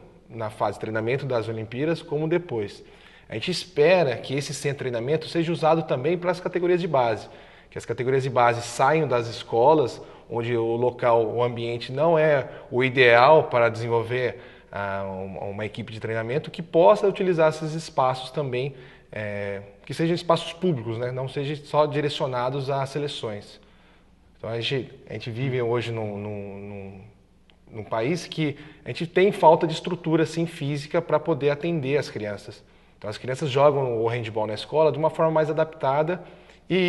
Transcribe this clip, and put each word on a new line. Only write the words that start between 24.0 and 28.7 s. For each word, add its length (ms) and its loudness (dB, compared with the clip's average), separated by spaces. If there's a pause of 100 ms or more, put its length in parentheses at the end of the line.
Então, 120 -10
a 100 -4
gente, 320 -4 (180)
a 40 -12
gente 160 -10
vive 320 -2
hoje 300 -2
num, 260 -6
num, 420 -10
num, 420 -14 (720)
num 120 -12
país 420 -2
que 320 -4 (260)